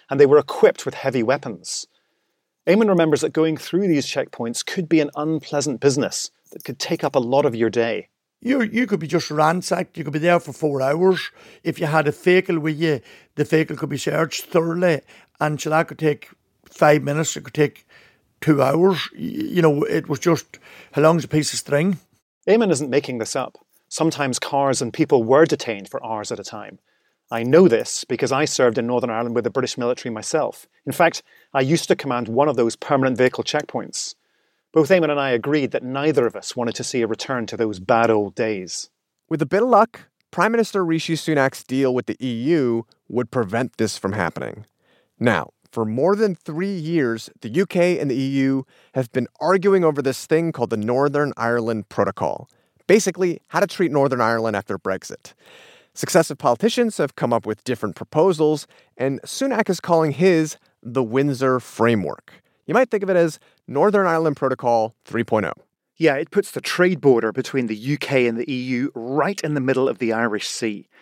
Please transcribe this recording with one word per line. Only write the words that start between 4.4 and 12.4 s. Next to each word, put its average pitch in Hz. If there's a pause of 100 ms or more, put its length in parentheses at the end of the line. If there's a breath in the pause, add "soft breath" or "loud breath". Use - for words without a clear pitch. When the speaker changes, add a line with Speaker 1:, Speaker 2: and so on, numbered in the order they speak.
Speaker 1:
could 165
be 160
an 147
unpleasant 147
business 135 (220)
that -
could -
take -
up 147
a -
lot 127
of 117
your 113
day. 113 (320)
Speaker 2:
You, 254
you 214
could 190
be 156
just 160
ransacked. 165
You 156
could 147
be 151
there 175
for 156
four 139
hours. 170 (320 loud breath)
If 170
you 170
had 151
a 147
vehicle 180